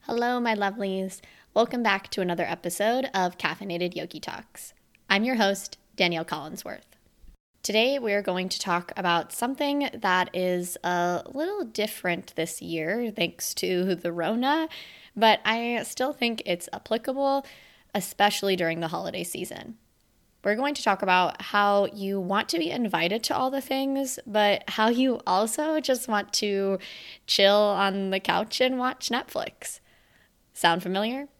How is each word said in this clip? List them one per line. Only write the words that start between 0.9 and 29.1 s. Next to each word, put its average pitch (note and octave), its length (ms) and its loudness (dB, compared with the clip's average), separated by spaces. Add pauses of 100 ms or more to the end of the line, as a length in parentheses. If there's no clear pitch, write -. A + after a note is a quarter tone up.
Welcome A#3+ 300 2
back G3 280 2
to - 100 -4
another F3 240 0
episode G#3 680 -2
of F3+ 260 0
Caffeinated F3 580 -4
Yogi D#3+ 240 -10
Talks. - 520 -12 (380)
I'm G3+ 140 4
your B3+ 100 0
host, G3 440 0 (180)
Danielle E3+ 280 2
Collinsworth. - 720 -10 (720)
Today, A#3 340 4
we're G#3 240 0
going F#3 280 -2
to - 100 -6
talk F3 360 -2
about E3+ 360 0
something C#4+ 600 -2
that F#3 400 2
is F3+ 520 -2
a F3 400 0 (100)
little F4 300 -4
different G3+ 720 -4
this - 260 -4
year, F3 480 -4
thanks F3 440 -4
to F#3 420 0
the E3+ 160 -4
Rona, B3 560 0 (480)
but G#3+ 280 6
I A#3 380 0
still C4 300 -2
think A#3 340 -2
it's A#3 260 -2
applicable, C4+ 720 0 (480)
especially G3+ 640 2
during E3 240 0
the E3+ 80 -2
holiday E3+ 380 -4
season. - 520 -10 (680)
We're G#3 100 4
going C4+ 200 -2
to - 100 -8
talk G3 180 2
about F3+ 400 4
how G3+ 440 4
you G3 340 -4
want G3 300 0
to E4 100 0
be D#4 100 -2
invited G3+ 540 0
to - 120 0
all C4 140 2
the C4+ 100 -2
things, C4+ 640 -2
but G#3 440 4
how A3 180 2
you A#3+ 400 4
also A3+ 540 2
just B3+ 260 0
want G3+ 280 -2
to G3 440 0 (480)
chill G3 300 6
on G3 540 2
the F#3+ 100 0
couch G3 400 0
and B3+ 180 2
watch B3 300 -4
Netflix. - 720 -6 (720)